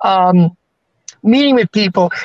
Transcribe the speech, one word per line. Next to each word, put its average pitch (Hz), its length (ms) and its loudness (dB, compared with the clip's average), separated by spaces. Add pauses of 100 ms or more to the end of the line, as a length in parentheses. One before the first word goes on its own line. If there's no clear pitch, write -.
um, 180 520 2 (680)
meeting 269 320 2
with 226 160 0
people, 190 400 -2 (140)